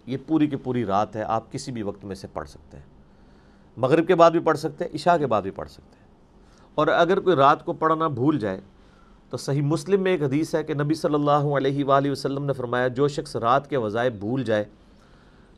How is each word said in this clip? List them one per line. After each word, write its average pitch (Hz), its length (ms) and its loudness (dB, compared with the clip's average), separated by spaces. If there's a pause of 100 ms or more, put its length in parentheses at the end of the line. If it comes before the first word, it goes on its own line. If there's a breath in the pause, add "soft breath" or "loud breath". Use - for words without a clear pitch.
ये 131 80 -6
पूरी 151 320 0
की 143 80 -6
पूरी 123 280 -4
रात 101 320 -2
है, 107 80 -4
आप 110 260 -2
किसी 135 220 -10
भी 113 100 -6
वक्त 98 220 -8
में 98 100 -10
से 95 140 -14
पढ़ 78 180 -10
सकते - 300 -20
हैं। 71 100 -20 (920 soft breath)
मगरिब 151 280 2
के 185 80 4
बाद 165 180 8
भी 170 80 0
पढ़ 160 160 2
सकते 151 280 -8
हैं, - 60 -8
इशा 170 280 2
के 147 80 -2
बाद 107 180 0
भी 95 60 -8
पढ़ - 180 -10
सकते - 300 -20
हैं। - 80 -20 (720 soft breath)
और 151 100 2
अगर 170 320 2
कोई 175 140 2
रात 139 280 4
को 170 100 -6
पढ़ना 160 360 0
भूल 143 300 0
जाए 98 240 -4 (680 soft breath)
तो 131 60 -8
सही 139 240 -4
मुस्लिम 160 400 0
में 185 120 0
एक 156 100 -2
हदीस 151 320 -2
है 156 100 -2
कि 156 100 -6
नबी 147 200 -2
सल्लल्लाहु 147 580 2
अलैहि 139 300 0
वालैहि 139 300 2
वसल्लम 135 300 -4
ने 139 100 -2
फरमाया, 123 360 -2
"जो 131 200 0
शख्स 143 280 -8
रात 120 300 2
के 147 100 -4
वज़ाइफ 117 360 -2
भूल 113 320 -4
जाए 107 220 0 (920 soft breath)